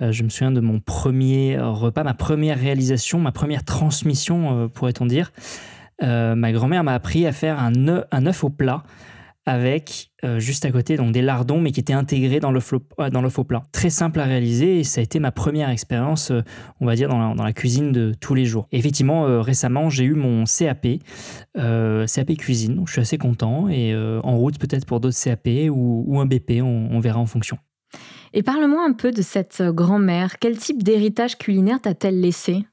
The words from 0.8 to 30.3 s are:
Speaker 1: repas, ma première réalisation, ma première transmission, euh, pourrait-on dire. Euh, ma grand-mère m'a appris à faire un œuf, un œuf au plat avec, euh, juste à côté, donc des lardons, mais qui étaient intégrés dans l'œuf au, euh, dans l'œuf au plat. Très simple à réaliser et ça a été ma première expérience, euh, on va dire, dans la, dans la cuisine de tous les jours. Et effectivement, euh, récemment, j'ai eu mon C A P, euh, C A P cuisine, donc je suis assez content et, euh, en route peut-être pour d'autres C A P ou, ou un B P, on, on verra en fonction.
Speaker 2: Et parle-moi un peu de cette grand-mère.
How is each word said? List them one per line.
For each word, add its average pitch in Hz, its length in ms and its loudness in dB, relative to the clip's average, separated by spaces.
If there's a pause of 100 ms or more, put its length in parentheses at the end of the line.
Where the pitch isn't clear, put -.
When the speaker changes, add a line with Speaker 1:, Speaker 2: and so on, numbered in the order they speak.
Speaker 1:
repas, 117 460 -2
ma 135 80 -2
première 151 480 0
réalisation, 135 600 0
ma 147 120 0
première 147 320 -4
transmission, 151 880 0 (100)
euh, 113 40 -4
pourrait-on 123 380 -2
dire. 143 260 0 (680)
Euh, 117 320 2
ma 117 180 2
grand-mère 139 320 2
m'a 135 80 0
appris 160 320 0
à 151 80 0
faire 156 260 -2
un 127 300 2
œuf, 175 220 0
un 135 160 0
œuf 175 180 -2
au 139 60 0
plat 139 320 -2 (640)
avec, 131 640 -2 (140)
euh, 120 140 0
juste 131 280 -2
à 135 40 0
côté, 127 280 0
donc 117 120 2
des 123 120 2
lardons, 131 360 2
mais 156 140 0
qui 135 80 -2
étaient 135 140 0
intégrés 135 440 2
dans 139 140 0
l'œuf 131 220 -2
au, 127 80 0 (180)
euh, 143 80 0
dans 127 140 0
l'œuf 127 160 -2
au 123 60 0
plat. 120 180 -4 (100)
Très - 160 0
simple 165 320 0
à 143 40 0
réaliser 131 560 2
et 143 40 0
ça - 160 -2
a - 20 2
été 156 180 -2
ma 135 120 0
première 151 380 0
expérience, 127 600 -2
euh, 117 120 0 (380)
on 135 60 0
va 117 100 2
dire, 135 120 2
dans 127 100 2
la, 113 160 0
dans 110 100 -2
la 107 100 -2
cuisine 135 360 0
de 113 300 2
tous - 140 -2
les 131 100 4
jours. 113 280 -2
Et 135 60 0
effectivement, 147 460 2
euh, 123 160 4
récemment, 131 480 0
j'ai 135 160 0
eu 139 80 4
mon 123 320 2
C 156 240 0
A 131 60 0
P, 127 240 -2 (580)
euh, 113 500 0
C - 140 -2
A 139 60 0
P 156 100 0
cuisine, 120 380 -2
donc 175 140 -2
je - 40 -10
suis - 80 0
assez 120 160 0
content 131 540 0
et, 117 240 0
euh, 110 280 -2
en 127 140 2
route 143 220 2
peut-être 135 260 -4
pour 120 160 -2
d'autres 127 160 0
C - 140 -2
A 113 80 0
P 139 320 0
ou, 123 360 0
ou 139 140 0
un 139 60 2
B 131 140 2
P, 120 200 0
on, 117 320 0
on 113 80 0
verra 113 180 0
en 120 60 0
fonction. 113 320 -4 (800)
Speaker 2:
Et 208 80 4
parle-moi 294 440 2
un 277 60 4
peu 240 200 0
de 214 100 0
cette - 400 -2
grand-mère. 180 800 2